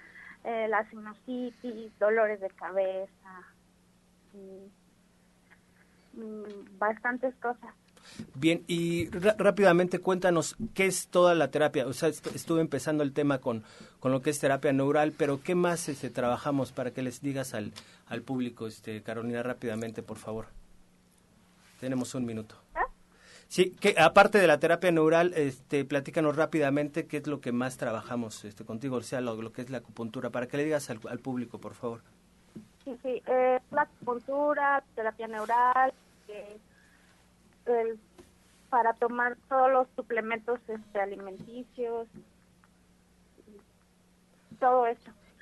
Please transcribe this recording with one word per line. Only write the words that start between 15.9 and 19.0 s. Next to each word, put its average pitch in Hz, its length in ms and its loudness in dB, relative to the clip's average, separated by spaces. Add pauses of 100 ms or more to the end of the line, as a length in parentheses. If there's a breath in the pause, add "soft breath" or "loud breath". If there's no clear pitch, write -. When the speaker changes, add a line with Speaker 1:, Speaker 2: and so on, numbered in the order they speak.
Speaker 2:
trabajamos 127 640 -2
para 123 180 -6
que 135 120 -6
les 123 200 -8
digas 131 320 -6
al, 107 180 -6 (340 loud breath)
al 117 140 -8
público, 123 460 -6
este, 107 360 -12